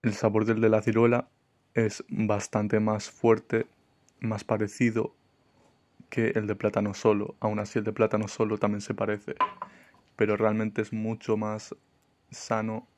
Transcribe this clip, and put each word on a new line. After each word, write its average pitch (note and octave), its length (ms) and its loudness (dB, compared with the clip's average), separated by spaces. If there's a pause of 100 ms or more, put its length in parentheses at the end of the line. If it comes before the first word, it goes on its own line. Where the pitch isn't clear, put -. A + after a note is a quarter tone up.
El A2 140 0
sabor G#2+ 320 2
del A2+ 160 2
de A2 80 6
la G#2+ 100 4
ciruela A#2 480 2 (580)
es - 220 -6
bastante G#2 720 0
más G#2+ 300 -2
fuerte, A2+ 560 2 (540)
más A2 240 -4
parecido A2 680 0 (960)
que A2+ 200 0
el G#2+ 160 -2
de G#2 100 -2
plátano G#2 380 0
solo. G#2 460 2
Aún G#2+ 180 0
así, G#2 200 -4
el G#2 60 -4
de A2 80 -2
plátano G#2 360 2
solo G#2+ 300 -2
también G#2 220 0
se G#2 140 -6
parece, G#2 420 -4 (800)
pero G#2 200 2
realmente G#2+ 460 0
es - 100 -6
mucho A2 440 -2
más G#2+ 380 -6 (560)
sano A2 560 -4 (120)